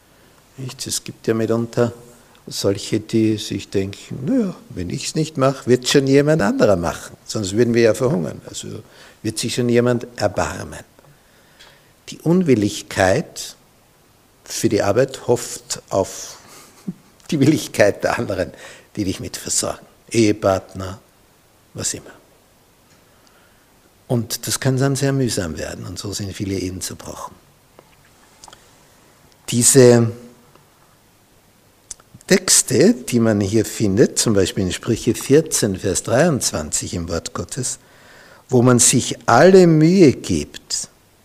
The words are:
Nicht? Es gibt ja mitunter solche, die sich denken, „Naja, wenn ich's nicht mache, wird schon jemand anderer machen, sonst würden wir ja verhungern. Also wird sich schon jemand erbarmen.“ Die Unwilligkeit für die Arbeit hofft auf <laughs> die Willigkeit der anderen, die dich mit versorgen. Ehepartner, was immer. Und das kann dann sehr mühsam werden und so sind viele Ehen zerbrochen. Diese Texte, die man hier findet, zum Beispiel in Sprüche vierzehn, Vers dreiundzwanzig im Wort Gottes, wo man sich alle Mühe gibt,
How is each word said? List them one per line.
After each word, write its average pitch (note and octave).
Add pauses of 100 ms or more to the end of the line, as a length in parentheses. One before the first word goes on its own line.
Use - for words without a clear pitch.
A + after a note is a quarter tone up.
(560)
Nicht? C3
Es -
gibt -
ja A#2+
mitunter A2+ (540)
solche, -
die A2
sich -
denken, G2
„Naja, G#3 (160)
wenn F2
ich's -
nicht D#3
mache, C3+
wird B2
schon C3+
jemand D3
anderer G3+
machen, E2+ (100)
sonst G2+
würden A#2
wir A#2
ja G#2+
verhungern. C3+
Also - (540)
wird A2
sich -
schon A#2+
jemand A#2+
erbarmen.“ - (1300)
Die -
Unwilligkeit A#2+ (880)
für -
die G2+
Arbeit G#2
hofft -
auf - (440)
<laughs> -
die D3+
Willigkeit B2
der -
anderen, G2 (420)
die G#2+
dich F2+
mit -
versorgen. - (240)
Ehepartner, G2+ (720)
was -
immer. - (1900)
Und -
das -
kann C3
dann C#3
sehr C#3
mühsam G#2+
werden -
und F#2
so G2+
sind F#2+
viele G2
Ehen F#2
zerbrochen. - (2250)
Diese A#2+ (2250)
Texte, F#3
die B2
man G#2+
hier G2+
findet, G#2+
zum A#2
Beispiel G2
in F2+
Sprüche -
vierzehn, C3
Vers F2+
dreiundzwanzig A2
im E2+
Wort E2
Gottes, - (720)
wo B2
man B2
sich - (100)
alle F3
Mühe D#3+
gibt, - (360)